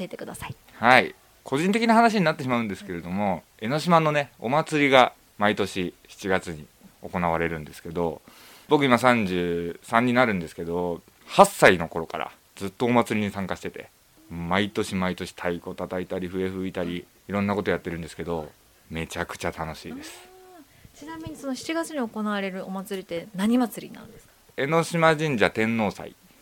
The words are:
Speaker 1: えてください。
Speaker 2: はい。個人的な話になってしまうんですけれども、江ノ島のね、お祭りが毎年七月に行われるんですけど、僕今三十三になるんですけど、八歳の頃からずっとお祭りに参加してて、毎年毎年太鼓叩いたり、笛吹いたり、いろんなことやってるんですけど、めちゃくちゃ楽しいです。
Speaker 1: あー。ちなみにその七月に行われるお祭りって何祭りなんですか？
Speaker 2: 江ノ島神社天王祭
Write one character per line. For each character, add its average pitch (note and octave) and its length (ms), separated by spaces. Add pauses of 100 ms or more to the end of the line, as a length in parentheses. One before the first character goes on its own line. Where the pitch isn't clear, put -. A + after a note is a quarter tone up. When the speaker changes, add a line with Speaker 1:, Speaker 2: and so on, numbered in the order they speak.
Speaker 1:
え F3+ 80
て - 80
く - 100
だ - 80
さ - 120
い。 - 100 (180)
Speaker 2:
は B2 240
い。 F2+ 160 (300)
個 C3+ 140
人 F3+ 120
的 A3+ 160
な A3+ 80
話 A3+ 240
に F#3+ 40
な D#3+ 100
っ D3 40
て D3 60
し B2+ 60
ま B2 80
う A#2 80
ん G#2+ 40
で F#2+ 60
す - 100
け F#2 80
れ E2+ 80
ど E2+ 80
も、 F#2+ 360 (160)
江 G#2+ 80
ノ D3 100
島 E3 220
の D#3 100
ね、 D3 300
お A2+ 80
祭 D3+ 380
り C3+ 40
が C3 220 (260)
毎 G#2 160
年 F#2+ 400 (140)
七 - 180
月 F#2 220
に D2+ 180 (360)
行 F#2 180
わ E2+ 180
れ E2 100
る E2 120
ん D2+ 40
で D2 80
す - 80
け E2+ 100
ど、 E2 300 (480)
僕 C#3+ 160
今 B2 140
三 A#2+ 280
十 F2 580
三 A#2 200
に B2 80
な B2 140
る G#2+ 80
ん F2+ 60
で D#2+ 80
す - 80
け F2 80
ど、 E2+ 380 (220)
八 - 200
歳 A#2 340
の E2 100
頃 E2 180
か - 120
ら - 140 (240)
ず G2 100
っ F#2+ 40
と - 140
お A#2 60
祭 A#2 280
り G#2+ 60
に G2 80
参 G2 140
加 F2 80
し - 60
て F2+ 100
て、 - 180 (400)
毎 F2 420
年 G2+ 260
毎 F#2 180
年 F2+ 160
太 - 220
鼓 F2 240
叩 F#2 260
い F2 40
た F#2+ 120
り、 F#2 80
笛 F#2 240
吹 F#2+ 180
い F2+ 40
た F#2 100
り、 F2 240 (220)
い F#2+ 40
ろ G2+ 80
ん G2+ 60
な G2+ 80
こ G2+ 80
と F#2+ 80
や E2+ 60
っ - 40
て F2+ 100
る E2 80
ん E2+ 40
で D#2 60
す - 80
け E2+ 80
ど、 D#2+ 260 (400)
め D#2+ 160
ち - 140
ゃ E2 40
く - 140
ち - 60
ゃ F2 120
楽 D#2+ 200
し - 120
い - 60
で C#4 80
す。 - 180 (360)
Speaker 1:
あ E4 40 (360)
ー。 - 20
ち C#4+ 80
な D#4+ 100
み D#4+ 140
に D4 60
そ C#4 100
の C4 80
七 D#4+ 200
月 E4 160
に D4+ 100
行 A3 240
わ G#3 160
れ G3 100
る F#3 160
お F#3 40
祭 F#3+ 320
り - 20
っ - 20
て E3+ 300
何 A3 200
祭 A#3 300
り - 80
な - 80
ん A2 80
で - 80
す - 80
か？ - 60 (280)
Speaker 2:
江 C3 60
ノ E3 160
島 D#3+ 340
神 D3 220
社 F#2+ 140
天 A2+ 280
王 G2+ 120
祭 - 240 (260)